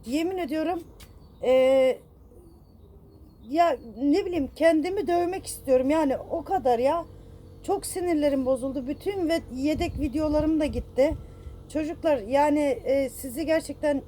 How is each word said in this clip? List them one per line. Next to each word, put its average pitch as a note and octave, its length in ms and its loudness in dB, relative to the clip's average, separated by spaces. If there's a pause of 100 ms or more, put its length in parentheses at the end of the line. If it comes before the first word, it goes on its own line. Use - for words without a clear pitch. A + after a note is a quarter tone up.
Yemin E4 320 -2
ediyorum, D#4+ 440 -4 (600)
e, B3+ 100 2 (2000)
ya D#4 280 2 (260)
ne D4+ 240 2
bileyim, E4+ 300 -2
kendimi E4 500 4
dövmek F4 400 0
istiyorum. C4 440 0
Yani D4 260 2 (140)
o E4 140 -4
kadar B3+ 340 2
ya. D4+ 260 2 (580)
Çok - 240 -4
sinirlerim D4 600 0
bozuldu. C4 400 -2
Bütün F4 420 -4
ve E4 120 2 (140)
yedek D4+ 460 -2
videolarım D4+ 600 0
da D4+ 60 2
gitti. C4 480 0 (580)
Çocuklar, D#4 460 -2
yani, C#4+ 420 2
e, C#4 480 0
sizi C4 380 -8
gerçekten D4 600 -2